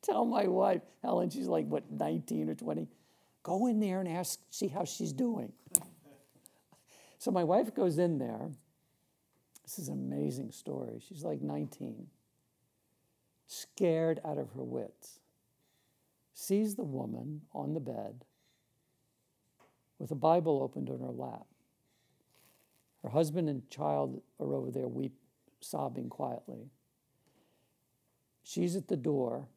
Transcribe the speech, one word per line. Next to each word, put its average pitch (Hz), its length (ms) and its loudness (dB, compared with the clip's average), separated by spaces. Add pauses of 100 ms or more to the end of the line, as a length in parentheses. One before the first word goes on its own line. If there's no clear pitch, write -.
tell 233 240 4
my 226 220 4
wife, 185 340 4 (200)
Helen, 175 280 2
she's - 180 -4
like, 160 200 2
what, 147 240 -2
nineteen 156 580 -2
or 156 60 -2
twenty? 156 320 -4 (540)
"Go 190 260 2
in 220 120 4
there 190 200 2
and 185 100 -2
ask, 170 300 -2 (100)
see - 180 -2
how 156 180 -2
she's - 280 -4
doing." 220 400 0 (200)
<laughs> - 80 4 (1400)
So - 140 0
my 185 120 6
wife 196 300 6
goes 170 240 4
in 170 220 4
there. 120 320 -4 (1120)
This - 160 -10
is 147 80 -6
an 147 80 -4
amazing 135 560 -2
story. 117 480 -8
She's, 151 240 -14
like, 151 180 -2
nineteen, - 680 -6 (1400)
scared 165 760 2
out 147 120 -2
of 139 140 -4
her 131 120 -8
wits, 123 560 -8 (1120)
sees 208 420 2
the - 80 -4
woman 131 580 -6 (120)
on 143 200 -4
the 160 60 0
bed 117 460 -8 (1700)
with 139 120 -6
a 156 40 -2
Bible 160 460 6
opened 135 280 -4
on 131 100 -6
her 127 120 -6
lap. 123 340 -8 (1600)
Her - 60 -4
husband 156 380 2
and 135 220 -4
child 143 520 0 (180)
are 139 140 -2
over 131 180 -2
there 131 160 -2
weep, 131 260 -4 (480)
sobbing 127 480 -4
quietly. 123 640 -6 (1700)
She's 175 320 0
at - 120 -4
the 180 100 0
door. 131 600 0